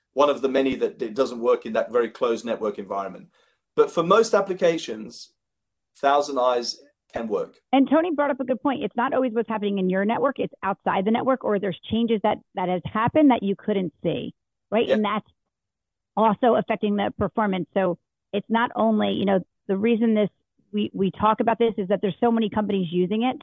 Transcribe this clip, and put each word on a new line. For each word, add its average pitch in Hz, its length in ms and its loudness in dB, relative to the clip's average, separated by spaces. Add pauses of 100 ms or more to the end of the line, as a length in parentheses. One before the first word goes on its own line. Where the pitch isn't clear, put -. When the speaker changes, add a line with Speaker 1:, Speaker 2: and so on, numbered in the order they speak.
(120)
Speaker 1:
one 143 160 4
of 123 140 -2
the 135 60 0
many 135 260 0
that 113 260 -4
it 110 140 -6
doesn't 120 260 -2
work 120 260 0
in 113 80 -6
that 110 180 -2
very 120 160 2
closed 117 360 -4
network 110 340 -4
environment. 95 500 -10 (480)
But 147 140 4
for 170 120 0
most 220 320 4
applications, 170 1000 -2 (640)
Thousand 143 420 2
Eyes 123 400 0 (340)
can 117 160 -6
work. - 280 -4 (160)
Speaker 2:
And 262 180 4
Tony 320 200 2
brought 285 200 -2
up 269 100 -6
a 262 40 -6
good 247 180 -4
point. - 200 -2
It's 208 140 -8
not 240 160 -2
always 262 200 0
what's 226 160 -4
happening 202 300 -4
in 185 120 0
your 190 140 0
network. 240 340 0
It's - 240 -6
outside 190 420 -2
the 214 60 0
network, 247 340 0
or 208 140 0
there's 190 200 -4 (120)
changes 226 320 0
that, 220 160 0 (160)
that 185 140 -4
has 180 180 -2
happened 262 440 4
that 233 120 2
you 196 140 0
couldn't 196 360 -2 (100)
see, 147 320 -4 (360)
right? 214 160 2
Speaker 1:
Yeah. - 80 2
Speaker 2:
And 214 100 2
that's 202 240 -4 (880)
also 220 380 4
affecting 208 420 0
the 202 220 -2
performance. 196 560 -2
So 185 240 0 (340)
it's 202 160 -4
not 226 280 0
only, 208 360 2
you 190 140 -2
know, 190 140 2 (280)
the 196 80 0
reason 226 380 2
this, 208 160 2 (420)
we, 208 220 -2
we 185 160 0
talk 214 300 0
about 226 180 0
this 226 180 2
is 190 120 -4
that 196 140 0
there's 196 160 -2
so 233 140 2
many 226 180 0
companies 196 400 -2
using 185 320 0
it. 254 200 0